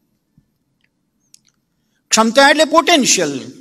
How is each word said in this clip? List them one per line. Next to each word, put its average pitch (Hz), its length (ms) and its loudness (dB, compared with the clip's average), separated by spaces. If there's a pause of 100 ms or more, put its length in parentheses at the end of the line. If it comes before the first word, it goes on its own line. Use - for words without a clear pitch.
(2000)
ક્ષમતા 233 400 2
એટલે 311 160 2
પોટેન્શિયલ. 262 760 0 (220)